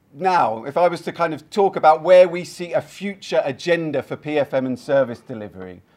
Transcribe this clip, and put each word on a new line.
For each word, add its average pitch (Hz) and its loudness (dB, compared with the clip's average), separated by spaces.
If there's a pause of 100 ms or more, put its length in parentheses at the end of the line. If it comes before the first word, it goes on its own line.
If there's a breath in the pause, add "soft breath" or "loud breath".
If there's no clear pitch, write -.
(140)
now, 139 0
if 139 -6
I 175 4
was 170 -2
to 175 -8
kind 165 -4
of - -14
talk 196 0
about 160 4
where 180 8
we 175 -8
see 175 -12
a 151 0
future 190 -6
agenda 151 -2
for 135 -12
P 151 -4
F 135 -2
M 131 -2
and 127 -6
service 131 -2
delivery, 92 -16 (160)